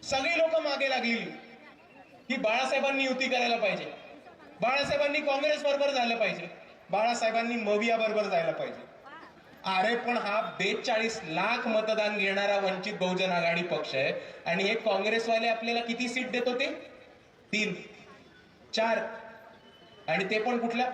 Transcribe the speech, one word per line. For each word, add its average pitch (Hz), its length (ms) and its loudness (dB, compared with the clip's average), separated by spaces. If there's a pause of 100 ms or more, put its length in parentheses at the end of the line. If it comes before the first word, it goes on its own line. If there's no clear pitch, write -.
सगळी 302 340 0
लोक 320 220 4
मागे 277 300 0
लागलेली 226 400 0 (960)
की 262 80 -2
बाळासाहेबांनी 269 680 2
युती 262 240 0
करायला 240 280 2
पाहिजे, 196 280 0 (760)
बाळासाहेबांनी 285 600 2
काँग्रेस 285 420 2
बरोबर 277 280 2
झालं 233 260 2
पाहिजे, 175 320 -2 (420)
बाळासाहेबांनी 233 680 2
मविया 214 400 2
बरोबर 214 320 2
जायला 165 240 2
पाहिजे. 127 320 -6 (840)
अरे 196 280 2
पण 233 200 0
हा 202 240 0 (180)
बेचाळीस 226 680 0
लाख 202 420 0
मतदान 214 500 2
घेणारा 202 400 2
वंचित 190 360 -2
बहुजन 185 380 0
आघाडी 170 320 2
पक्ष 160 300 -2
आहे 143 180 2 (340)
आणि 180 180 0
हे 208 120 2
काँग्रेसवाले 226 720 2
आपल्याला 233 320 0
किती 233 280 -2
सीट 240 220 -4
देत 247 180 0
होते? 247 180 0 (840)
तीन, 208 220 0 (1000)
चार. 220 240 2 (1080)
आणि 185 220 0
ते 214 80 0
पण 240 200 0
कुठल्या? 233 360 0